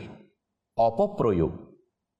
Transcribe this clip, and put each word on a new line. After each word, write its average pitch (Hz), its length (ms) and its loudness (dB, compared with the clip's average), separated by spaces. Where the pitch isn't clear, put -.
অপপ্রয়োগ, 117 1000 0